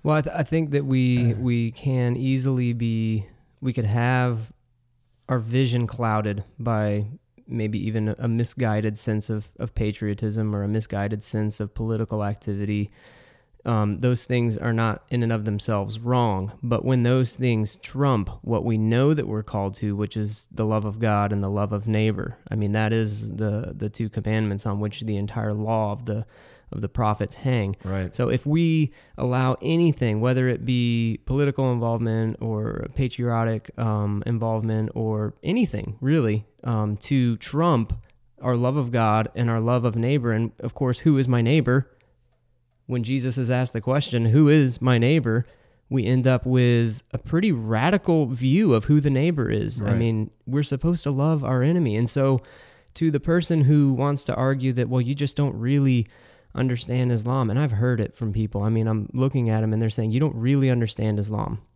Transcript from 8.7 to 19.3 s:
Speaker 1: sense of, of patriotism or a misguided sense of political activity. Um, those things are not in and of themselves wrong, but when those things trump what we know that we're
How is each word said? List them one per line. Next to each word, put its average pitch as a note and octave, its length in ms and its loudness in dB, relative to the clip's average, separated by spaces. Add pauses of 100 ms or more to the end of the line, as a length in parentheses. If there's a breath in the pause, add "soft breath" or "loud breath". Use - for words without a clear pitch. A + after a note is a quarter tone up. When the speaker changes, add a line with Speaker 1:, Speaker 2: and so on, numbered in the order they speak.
Speaker 1:
sense G#2+ 320 -4
of, G#2+ 180 -6 (100)
of G#2+ 160 -6
patriotism G#2+ 840 -2
or G2+ 80 -4
a G2+ 40 -2
misguided G#2 540 -4
sense G#2+ 380 -4
of G#2 140 -6
political A2 500 -4
activity. G2+ 680 -4 (760 loud breath)
Um, G#2+ 320 0
those B2 260 0
things A#2 320 0
are A#2 160 -2
not A2+ 380 0
in A#2+ 120 -2
and A2+ 80 0
of A2 140 -2
themselves G#2 560 -2
wrong, A#2 520 0 (100)
but A#2+ 200 -2
when B2+ 200 2
those B2 340 2
things A2+ 400 0
trump C3 540 0 (100)
what A2+ 240 -2
we A2+ 140 0
know A#2 340 4
that D3 160 -2
we're G#2+ 140 -4